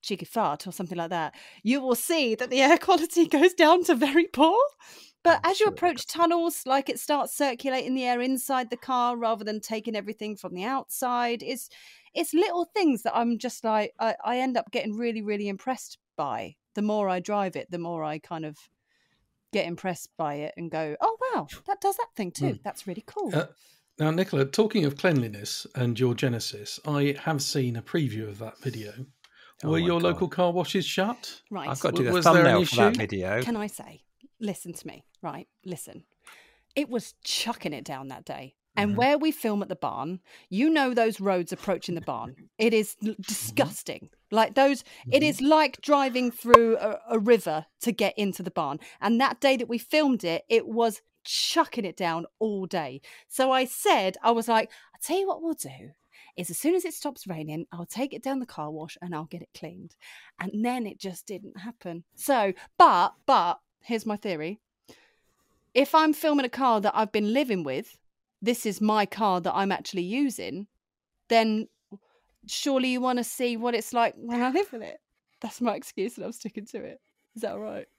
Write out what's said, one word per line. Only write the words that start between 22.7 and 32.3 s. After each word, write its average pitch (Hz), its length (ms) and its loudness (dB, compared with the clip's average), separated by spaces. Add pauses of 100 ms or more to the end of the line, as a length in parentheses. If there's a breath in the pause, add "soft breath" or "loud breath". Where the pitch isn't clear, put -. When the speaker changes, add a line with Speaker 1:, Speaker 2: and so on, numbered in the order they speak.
Speaker 1:
really 185 180 -10
cool." 370 280 -6
Speaker 3:
Uh, 156 120 0 (540 soft breath)
now, 156 120 2
Nicola, 165 340 0
talking 208 400 2
of 139 120 -2
cleanliness 113 760 0
and 120 240 -2
your 123 160 2
Genesis, 113 720 -4
I 143 340 0
have 156 220 -2
seen 123 320 -2
a 117 60 -6
preview 110 460 -4
of 101 120 -12
that 110 200 -14
video. 110 340 -10 (720 soft breath)
Speaker 2:
Oh 151 80 -4
Speaker 3:
Were 165 80 2
Speaker 2:
my 170 60 0
Speaker 3:
your 170 160 2
Speaker 2:
God. 180 60 2
Speaker 3:
local 175 200 0
car 175 240 2
washes 175 340 0
shut? - 560 -4 (100)
Speaker 1:
Right. 175 180 -8
Speaker 2:
I've 135 100 -4
got 165 160 0
to 175 60 0
do 123 40 2
Speaker 3:
W-, 120 40 0
Speaker 2:
the 180 60 2
Speaker 3:
was 170 100 2
there 165 120 10